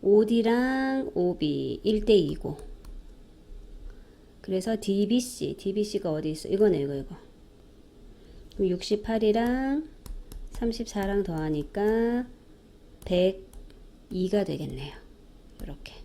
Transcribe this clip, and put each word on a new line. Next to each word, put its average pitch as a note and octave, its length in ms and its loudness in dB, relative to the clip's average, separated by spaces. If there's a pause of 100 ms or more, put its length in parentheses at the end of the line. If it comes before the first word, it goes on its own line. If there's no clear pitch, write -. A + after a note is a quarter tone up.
오디랑 A#3 1120 4
오비 D3+ 680 0
일 G#3+ 220 2
대 A3+ 100 6
이고. D3+ 440 2 (1800)
그래서 F#3+ 380 -2
디비씨, G#3 760 0
디비씨가 G3+ 560 -2
어디 D#3 200 -2
있어? - 160 -8
이거네, G3 340 4
이거, C#3+ 120 -2
이거. C#3 220 -8 (1400)
그럼 G3 160 0
육십팔이랑 A3+ 1160 0 (600)
삼십사랑 G#3 720 -2
더하니까 G3+ 1040 0 (800)
백이가 F#3 1400 -2
되겠네요. C#3 480 -6 (720)
이렇게. - 320 -12 (100)